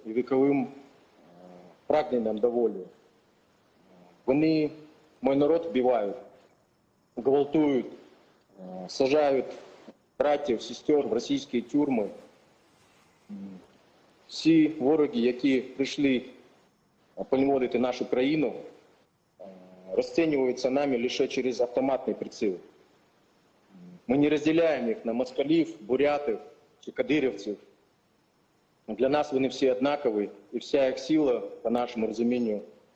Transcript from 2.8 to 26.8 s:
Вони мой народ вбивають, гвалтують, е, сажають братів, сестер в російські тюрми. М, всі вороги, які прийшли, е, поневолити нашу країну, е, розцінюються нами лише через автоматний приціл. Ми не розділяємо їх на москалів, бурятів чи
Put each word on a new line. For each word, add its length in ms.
Вони 440
мой 140
народ 300
вбивають, 500
гвалтують, 680
е, 300
сажають 560
братів, 420
сестер 460
в 60
російські 480
тюрми. 480
М, 60
всі 400
вороги, 520
які 420
прийшли, 640
е, 100
поневолити 500
нашу 300
країну, 440
е, 40
розцінюються 760
нами 320
лише 260
через 340
автоматний 540
приціл. 380
Ми 100
не 120
розділяємо 580
їх 180
на 80
москалів, 680
бурятів 580
чи 120